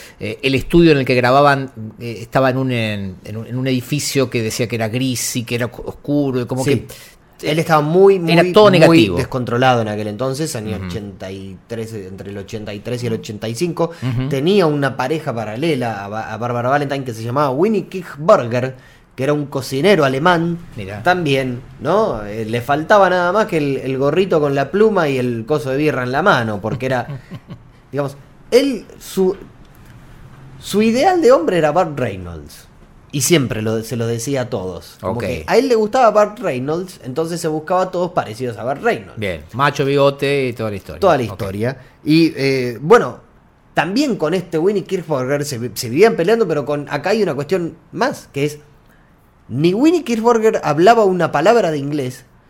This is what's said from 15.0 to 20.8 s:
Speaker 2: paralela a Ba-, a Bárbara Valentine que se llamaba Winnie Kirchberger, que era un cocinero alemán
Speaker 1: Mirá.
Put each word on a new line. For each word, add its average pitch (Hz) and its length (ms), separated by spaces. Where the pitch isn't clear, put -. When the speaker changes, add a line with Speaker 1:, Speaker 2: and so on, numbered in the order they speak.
Speaker 2:
paralela 113 720
a 101 40
Ba-, 104 240
a 110 40
Bárbara 120 320
Valentine 139 360
que 123 80
se 113 120
llamaba 135 260
Winnie 185 380
Kirchberger, 139 880
que 127 80
era 147 80
un 147 140
cocinero 143 580
alemán 165 520
Speaker 1:
Mirá. 101 260